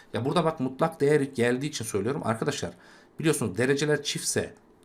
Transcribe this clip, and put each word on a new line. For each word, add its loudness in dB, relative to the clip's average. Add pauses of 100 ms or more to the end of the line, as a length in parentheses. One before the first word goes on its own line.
(140)
Ya -2
burada 0
bak -2
mutlak -2
değer 6
geldiği 0
için -6
söylüyorum. -2
Arkadaşlar -2 (480)
biliyorsunuz 0
dereceler 2
çiftse -2 (320)